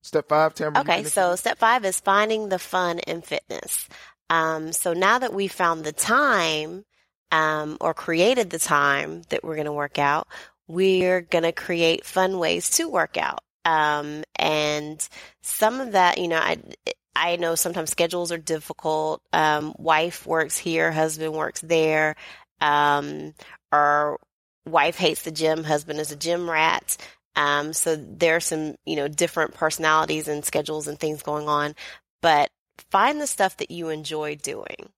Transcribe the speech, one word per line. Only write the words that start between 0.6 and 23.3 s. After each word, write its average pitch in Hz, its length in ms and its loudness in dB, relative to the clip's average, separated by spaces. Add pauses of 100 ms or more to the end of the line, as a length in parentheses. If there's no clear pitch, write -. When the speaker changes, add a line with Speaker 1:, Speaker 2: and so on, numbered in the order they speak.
Speaker 1:
you 262 60 6
Speaker 2:
Okay, 170 140 2
Speaker 1:
finished 151 200 -4
Speaker 2:
so 180 160 4
Speaker 1:
with - 20 2
it? 185 60 -2
Speaker 2:
step - 180 -2
five 233 260 4
is 190 160 -2
finding 214 500 2
the 185 100 0
fun 175 400 -2
in 170 220 -6
fitness. - 680 -8 (400)
Um, 160 420 0
so 170 220 -2
now 196 260 4
that 254 140 -4
we 196 140 -2
found 165 360 0
the 156 100 -6
time, 185 920 0 (460)
um, 156 500 0
or 165 120 0
created 190 560 2
the 165 100 -8
time 147 720 2
that - 140 -4
we're 156 140 -6
gonna 151 160 -4
work 147 240 -4
out, 143 300 2 (400)
we're 185 540 2
gonna 165 300 0
create 170 540 0
fun 190 320 0
ways 175 340 0
to 330 160 0
work 180 300 -2
out. - 260 -4 (220)
Um, 151 580 0 (120)
and 151 720 -2 (340)
some 226 380 0
of 240 140 -6
that, 180 240 4
you 175 100 -2
know, 165 120 0
I, - 180 0 (580)
I 175 220 2
know 165 180 0
sometimes 165 360 -4
schedules 170 400 -2
are 170 60 -4
difficult. 156 840 -4 (100)
Um, 156 460 2
wife 160 480 0
works 160 320 0
here, 160 340 0
husband 156 420 0
works 156 280 -6
there. 156 540 2 (460)
Um, 147 720 2 (380)